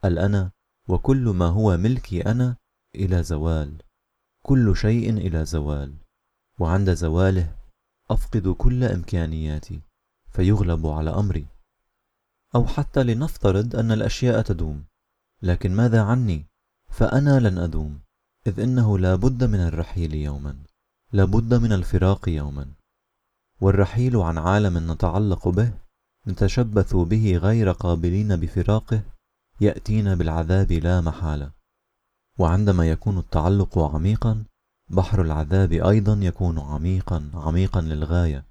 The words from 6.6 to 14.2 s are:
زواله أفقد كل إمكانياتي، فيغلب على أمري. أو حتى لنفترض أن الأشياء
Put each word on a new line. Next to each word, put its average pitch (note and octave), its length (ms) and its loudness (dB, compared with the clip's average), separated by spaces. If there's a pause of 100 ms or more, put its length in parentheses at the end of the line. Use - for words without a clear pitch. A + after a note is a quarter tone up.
زواله F2 640 0 (540)
أفقد G#2 380 -2
كل B2 360 2
إمكانياتي، D#2+ 960 -4 (520)
فيغلب F#2 540 2
على D#2 240 -2
أمري. E2+ 360 -2 (1080)
أو - 120 4
حتى - 360 -2
لنفترض A2+ 760 -2
أن A2+ 160 0
الأشياء A2 500 0